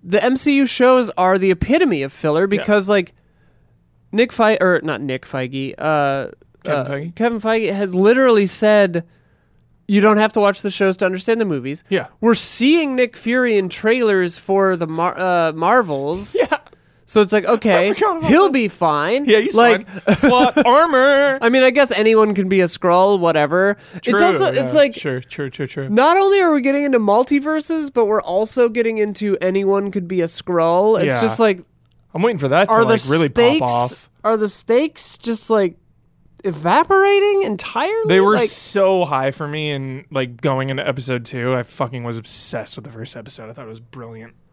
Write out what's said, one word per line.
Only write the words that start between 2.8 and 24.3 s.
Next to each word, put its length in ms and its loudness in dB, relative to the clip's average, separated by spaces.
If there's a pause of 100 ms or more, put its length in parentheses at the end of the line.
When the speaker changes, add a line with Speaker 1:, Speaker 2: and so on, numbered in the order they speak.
Speaker 1:
like, 240 0 (960)
Nick 200 0
Fe-, 280 2
or 240 2
not 180 -6
Nick 240 -6
Feige, 520 -8
uh, 520 -2 (340)
Speaker 2:
Kevin 160 -2
Speaker 1:
uh, 100 -6
Speaker 2:
Feige? 260 -8
Speaker 1:
Kevin 260 -2
Feige 320 -2
has 200 -4
literally 520 4
said, 580 2 (840)
"You 140 4
don't 160 4
have 160 2
to 60 0
watch 220 2
the 100 -6
shows 260 0
to 80 -2
understand 340 -2
the 60 0
movies." 440 -6
Speaker 2:
Yeah. 180 -2 (140)
Speaker 1:
We're 120 4
seeing 640 0
Nick 200 -2
Fury 420 0
in 120 -2
trailers 680 -2
for 400 0
the 100 -4
Mar-, 320 -4
uh, 340 0
Marvels. 880 -2
Speaker 2:
<laughs> 80 2
Yeah. 80 -2 (480)
Speaker 1:
So 160 0
it's 120 0
like, 120 0
okay, 440 2
Speaker 2:
<laughs> 0 -
I 60 -2
forgot 220 0
about 120 -4
Speaker 1:
he'll 200 6
Speaker 2:
that. 40 -4
Speaker 1:
be 140 0
fine. 580 -2
Speaker 2:
Yeah, 140 4
he's 160 -2
Speaker 1:
Like, 340 4
Speaker 2:
fine. 280 -2
Plot 400 4
Speaker 1:
<laughs> 80 2
Speaker 2:
armor. 760 4
Speaker 1:
I 80 2
mean, 140 4
I 80 4
guess 200 2
anyone 440 2
can 140 -2
be 120 2
a 40 2
Skrull, 540 2
whatever. 580 0 (180)
It's 140 -6
Speaker 2:
True, 180 4
Speaker 1:
also, 180 2